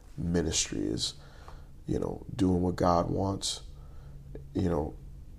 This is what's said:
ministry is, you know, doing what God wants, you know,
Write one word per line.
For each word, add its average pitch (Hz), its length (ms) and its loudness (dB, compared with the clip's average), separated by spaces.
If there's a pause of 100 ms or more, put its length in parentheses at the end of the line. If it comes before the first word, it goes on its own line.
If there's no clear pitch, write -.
(180)
ministry 85 600 2
is, 53 340 0 (720)
you - 140 2
know, 50 240 -4 (100)
doing 92 260 6
what 90 140 4
God 87 340 6
wants, 95 520 0 (920)
you 92 160 4
know, 78 260 2 (440)